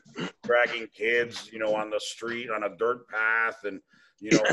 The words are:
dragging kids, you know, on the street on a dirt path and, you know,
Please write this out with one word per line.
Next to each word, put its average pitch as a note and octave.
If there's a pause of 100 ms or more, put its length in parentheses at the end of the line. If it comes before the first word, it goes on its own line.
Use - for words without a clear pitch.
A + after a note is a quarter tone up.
(440)
dragging A#2
kids, A#2
you A2+
know, G#2+
on G#2+
the G#2
street A#2
on G#2+
a G2
dirt A#2
path A2
and, G2 (400)
you G#2
know, A2